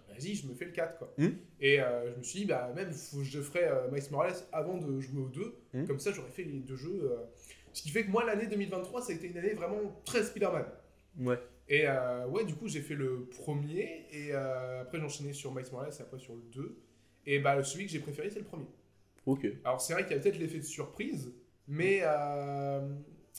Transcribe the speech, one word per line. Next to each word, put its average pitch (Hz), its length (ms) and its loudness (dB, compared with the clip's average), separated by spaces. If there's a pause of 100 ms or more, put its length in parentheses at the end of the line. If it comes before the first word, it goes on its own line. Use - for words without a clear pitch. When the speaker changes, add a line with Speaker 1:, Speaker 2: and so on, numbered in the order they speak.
Speaker 1:
vas-y, 139 280 -4
je 143 120 -4
me 123 60 -6
fais 175 120 -6
le 180 60 -10
quatre, 165 280 -2
quoi. - 180 -10
Speaker 2:
Hmm. 147 120 6 (300)
Speaker 1:
Et, 139 220 8
euh, 120 320 2
je 123 60 -8
me - 40 -8
suis 185 180 -6
dit, 208 40 0
bah, 123 300 2
même, 180 160 -4
faut - 260 -8
que 139 60 -2
je 143 180 -4
ferai, 175 220 0
euh, 131 280 4
Miles 139 200 -2
Morales 175 240 2 (160)
avant 165 260 0
de 139 220 -2
jouer 135 240 -4
au 127 60 -4
deux, 165 260 -6 (180)
Speaker 2:
Hmm. 135 140 0
Speaker 1:
comme 135 120 0
ça, 202 120 0
j'aurais 139 180 -6
fait 185 140 -8
les 143 160 -6
deux 131 160 -8
jeux, 156 360 -2
euh. 117 60 0 (560)
Ce - 80 -6
qui 151 80 -6
fait 202 160 2
que 190 60 0
moi, 233 120 6
l'année 220 220 2
deux 202 100 -2
mille 196 140 2
vingt-trois, 185 320 -2
ça 190 120 -4
a - 20 -2
été 165 120 -6
une 175 120 -6
année 208 160 2
vraiment 202 500 -2
très 226 180 4
Spider-Man. 175 420 2 (540)
Speaker 2:
Ouais. 123 200 4 (300)
Speaker 1:
Et, 147 180 8
euh, 123 400 2
ouais, 202 180 2
du 160 80 -2
coup, 226 140 -6
j'ai 156 140 -2
fait 151 140 -4
le 127 300 0
premier, 156 840 -2
et, 147 220 -8
euh, 127 500 -2
après, 143 160 -6
j'ai 156 60 -2
enchaîné 139 280 -6
sur 135 220 -6
Miles 127 160 -4
Morales, 135 260 -6
et 123 60 -14
après 127 160 -12
sur 117 160 -14
le 117 80 -14 (100)
deux. 139 240 -8 (480)
Et 143 140 4
bah, 139 240 6
celui 190 240 -4
que 165 40 -6
j'ai 151 80 -2
préféré, 151 300 -4
c'est 214 100 -6
le - 60 -8
premier. 151 220 -10 (580)
Speaker 2:
Ok. 135 220 4 (180)
Speaker 1:
Alors, 127 160 2
c'est 165 120 0
vrai 190 120 4
qu'il 156 100 0
y 139 40 4
a - 20 0
peut-être 175 160 4
l'effet 165 220 -2
de 135 40 -6
surprise, 160 680 -4 (340)
mais, 185 360 4
euh, 143 760 2 (600)